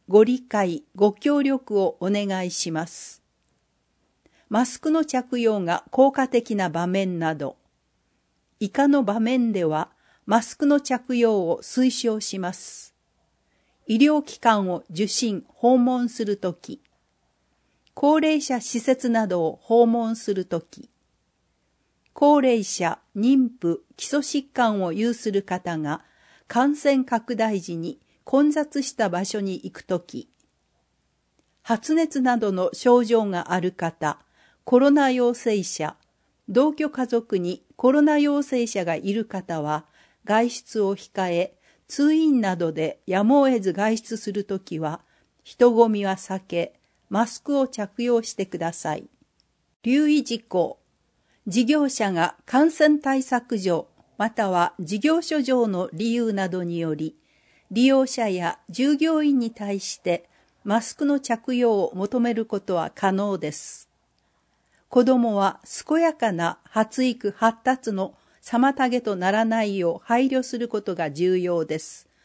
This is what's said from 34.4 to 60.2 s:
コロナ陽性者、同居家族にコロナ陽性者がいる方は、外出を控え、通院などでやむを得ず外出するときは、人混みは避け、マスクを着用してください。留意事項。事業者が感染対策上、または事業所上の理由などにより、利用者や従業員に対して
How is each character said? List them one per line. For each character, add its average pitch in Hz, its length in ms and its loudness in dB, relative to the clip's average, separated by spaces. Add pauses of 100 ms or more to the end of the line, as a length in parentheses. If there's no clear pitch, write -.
コ 247 140 4
ロ 277 120 6
ナ 285 200 4
陽 247 240 0
性 214 280 -2
者、 - 340 -8 (520)
同 262 260 2
居 302 160 -4
家 262 160 -4
族 233 320 -2
に 180 260 -6 (120)
コ 254 160 4
ロ 294 100 4
ナ 294 160 4
陽 294 240 2
性 247 240 -2
者 196 180 -4
が 165 100 -2
い 196 180 -4
る 220 120 -2
方 175 380 -6
は、 151 240 -4 (380)
外 226 260 2
出 - 320 -8
を 196 140 0
控 185 360 -6
え、 175 240 -2 (320)
通 294 260 2
院 302 260 4
な 190 160 0
ど 165 160 -2
で 156 340 -4
や 190 180 0
む 269 140 6
を 277 80 6
得 254 140 2
ず 190 120 -2
外 214 240 0
出 226 200 -8
す 214 160 -8
る 202 120 -4
と 196 140 -6
き 175 200 -10
は、 160 220 -6 (420)
人 240 320 4
混 226 160 6
み 208 140 -2
は 190 80 0
避 190 280 -6
け、 170 340 -6 (340)
マ 220 180 0
ス - 160 -12
ク 285 160 0
を 269 80 2
着 220 360 -8
用 240 200 2
し - 120 -12
て 190 120 -4
く 175 120 -10
だ 165 140 -4
さ 156 240 -6
い。 - 120 -14 (760)
留 285 260 2
意 294 140 4
事 226 180 -6
項。 - 380 -2 (720)
事 220 160 2
業 285 240 2
者 202 240 -2
が 170 240 0 (100)
感 294 240 4
染 302 300 4
対 269 220 0
策 240 360 -4
上、 180 300 -2 (280)
ま 226 140 -2
た 220 180 -2
は 175 300 0
事 190 220 -6
業 320 220 2
所 311 200 -2
上 247 240 2
の 185 260 -4
理 226 220 -2
由 233 180 0
な 190 160 -2
ど 180 140 -4
に 170 160 -4
よ 160 160 -2
り、 156 220 -6 (560)
利 240 140 4
用 269 200 4
者 233 220 -2
や 175 320 -4 (100)
従 277 260 0
業 311 280 0
員 277 160 2
に 233 100 -4
対 202 300 -6
し - 200 -12
て - 280 -4 (340)